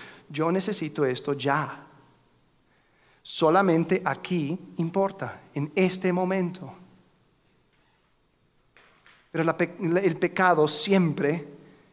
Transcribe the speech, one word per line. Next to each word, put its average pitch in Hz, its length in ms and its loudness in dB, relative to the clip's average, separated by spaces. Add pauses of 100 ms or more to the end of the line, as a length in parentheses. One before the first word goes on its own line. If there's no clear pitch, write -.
(280)
Yo 156 240 -2
necesito 165 540 -2
esto 127 260 -2
ya. 139 540 -2 (1400)
Solamente 170 840 2
aquí 156 540 -2 (180)
importa, 170 640 -4 (140)
en 143 200 -4
este 185 380 0
momento". 185 580 -2 (2500)
Pero 165 120 0
la 160 140 2
pe-, 175 240 -2
el 175 380 2
pecado 175 500 4
siempre 160 800 0 (440)